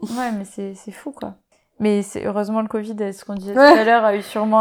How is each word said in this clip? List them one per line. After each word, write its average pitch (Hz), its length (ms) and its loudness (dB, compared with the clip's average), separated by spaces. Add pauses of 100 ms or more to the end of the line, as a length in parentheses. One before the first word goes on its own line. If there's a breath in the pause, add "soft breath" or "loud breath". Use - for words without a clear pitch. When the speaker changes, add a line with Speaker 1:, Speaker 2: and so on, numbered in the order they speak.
Speaker 1:
Ouais, 233 360 -6
mais 196 80 -10
c'est, 196 300 -12
c'est 196 160 -18
fou, - 200 -14
quoi. 202 240 -14 (440)
Mais 208 240 0
c'est, - 240 -10
heureusement, 208 340 -2
le 220 60 -6
covid, 214 280 -8 (180)
ce - 120 -18
qu'on 202 80 -12
disait 202 240 -6
Speaker 2:
Ouais. 285 160 10
Speaker 1:
tout - 60 4
à 220 60 0
l'heure, 233 180 4
a 208 120 4
eu 202 60 -4
sûrement 214 400 0